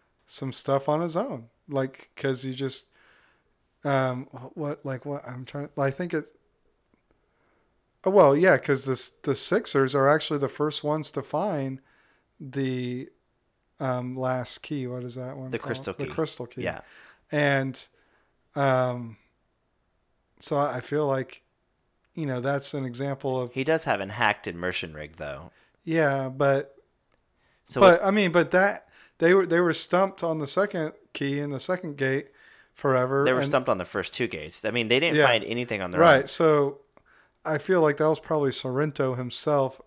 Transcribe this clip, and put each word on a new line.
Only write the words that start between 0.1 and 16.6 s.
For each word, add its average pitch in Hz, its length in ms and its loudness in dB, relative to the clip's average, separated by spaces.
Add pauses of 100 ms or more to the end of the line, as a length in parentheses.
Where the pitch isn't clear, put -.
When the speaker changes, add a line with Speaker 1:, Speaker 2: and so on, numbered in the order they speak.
Speaker 1:
some - 280 -10
stuff 139 340 -2
on 151 140 0
his 170 160 -4
own, 175 320 -6 (180)
like, 135 480 -6
'cause 131 300 -4
you 131 80 -6
just, 131 340 -8 (960)
um, 131 420 0 (280)
what, 147 320 -6
like, 131 200 -6
what, 143 220 -8
I'm 127 160 -12
trying 143 240 -10
to, - 140 -6
I 139 100 2
think 175 220 -6
it, 151 200 -6 (1700)
oh, 190 60 4
well, 160 240 10
yeah, 165 220 6
'cause 135 280 0
the, 131 260 -4 (120)
the 139 120 0
Sixers 135 580 2
are 139 140 4
actually 151 320 2
the 139 100 0
first - 360 -4
ones 151 260 -2
to 139 100 -6
find 143 600 -4 (580)
the, 127 680 -4 (720)
um, 127 360 -4
last 127 460 -4
key. 139 240 -6
What 123 160 -8
is 123 120 -12
that 127 200 -10
one 131 160 -10
Speaker 2:
The 127 80 -4
Speaker 1:
called? - 80 -8
Speaker 2:
crystal 120 280 -6
Speaker 1:
The 139 100 -6
Speaker 2:
key. 127 80 -10
Speaker 1:
crystal 151 340 -4
key. - 160 -10